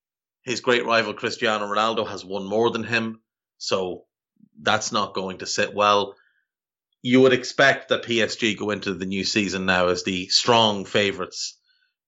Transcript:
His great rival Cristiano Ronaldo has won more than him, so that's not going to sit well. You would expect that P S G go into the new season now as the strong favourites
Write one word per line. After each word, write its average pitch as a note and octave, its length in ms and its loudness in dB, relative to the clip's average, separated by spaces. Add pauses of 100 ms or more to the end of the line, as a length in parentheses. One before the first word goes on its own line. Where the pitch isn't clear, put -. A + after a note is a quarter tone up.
(440)
His A#2+ 160 -6
great B2 260 2
rival A2 280 2
Cristiano G#2+ 520 -2
Ronaldo G#2+ 400 0
has F#2+ 180 -12
won G2 200 -8
more A2 260 2
than A2+ 140 -4
him, A2+ 380 -4 (360)
so F#2 460 -4 (520)
that's G#2+ 360 -2
not G#2 220 -2
going F#2 240 -8
to F#2 80 -12
sit - 280 -4
well. G2+ 400 2 (880)
You B2+ 200 6
would C3 100 8
expect C3 560 2
that A#2 160 0
P A2+ 180 0
S G2+ 140 -2
G A2 180 0
go G2+ 160 -4
into G2 240 -4
the F2 100 -6
new F#2+ 200 -4
season F#2 420 -2
now F2+ 220 2
as F2+ 160 -2
the F#2 240 -4
strong A2 560 2
favourites F#2+ 760 -4 (500)